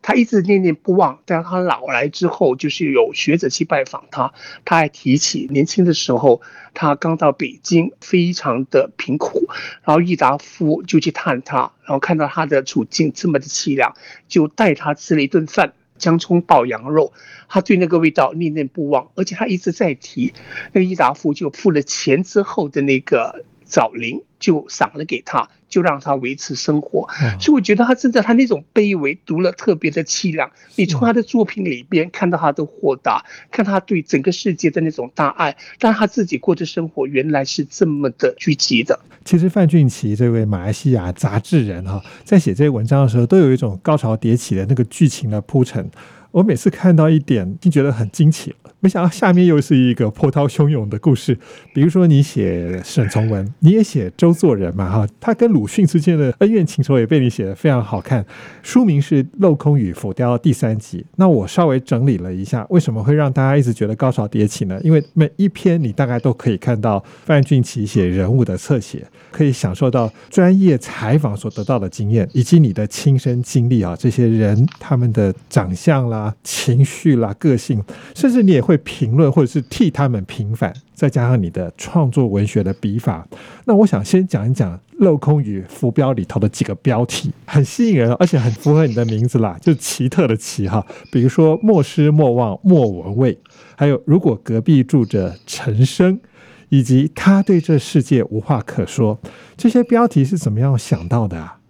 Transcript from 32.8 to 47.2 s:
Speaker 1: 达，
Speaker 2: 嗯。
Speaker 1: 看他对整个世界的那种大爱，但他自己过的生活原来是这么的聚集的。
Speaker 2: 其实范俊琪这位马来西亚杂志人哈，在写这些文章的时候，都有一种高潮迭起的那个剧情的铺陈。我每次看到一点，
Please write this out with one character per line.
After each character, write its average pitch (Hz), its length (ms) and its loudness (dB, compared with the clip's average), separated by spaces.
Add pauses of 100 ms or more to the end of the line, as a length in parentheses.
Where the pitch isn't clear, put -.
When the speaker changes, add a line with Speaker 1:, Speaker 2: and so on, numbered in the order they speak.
Speaker 1:
达， 117 300 -4
Speaker 2:
嗯。 - 240 -20
Speaker 1:
看 214 160 -2
他 196 140 -2
对 185 220 -2
整 - 200 -2
个 185 100 -2
世 185 220 -4
界 160 160 -2
的 165 120 -4
那 160 100 -2
种 127 240 -10
大 147 140 0
爱， 156 260 -4 (240)
但 226 120 2
他 208 140 0
自 202 200 -2
己 - 120 -6
过 - 160 -2
的 165 120 -4
生 165 220 -6
活 139 200 -6
原 143 240 -2
来 139 120 0
是 139 220 -6
这 175 220 0
么 143 240 -2
的 127 260 -2
聚 - 160 -2
集 117 300 0
的。 - 160 -2 (240)
Speaker 2:
其 - 140 0
实 175 120 2
范 185 180 2
俊 147 220 4
琪 107 260 -4
这 120 140 2
位 113 160 0
马 104 140 -2
来 98 120 -4
西 135 200 -2
亚 90 220 0
杂 110 260 -4
志 139 260 0
人 90 200 -8
哈， 95 160 -6 (220)
在 202 140 2
写 185 160 2
这 135 100 0
些 151 60 4
文 113 160 -2
章 139 180 2
的 127 60 2
时 117 80 0
候， 120 80 4
都 185 140 4
有 139 120 4
一 127 60 2
种 101 240 -6
高 151 160 0
潮 110 180 -2
迭 113 220 0
起 - 180 -4
的 95 120 -2
那 127 80 2
个 123 100 0
剧 151 220 0
情 117 220 -4
的 104 120 -4
铺 127 220 -2
陈。 - 260 -6 (420)
我 180 120 2
每 202 120 2
次 185 140 0
看 180 260 2
到 160 140 4
一 160 80 4
点， 104 420 -2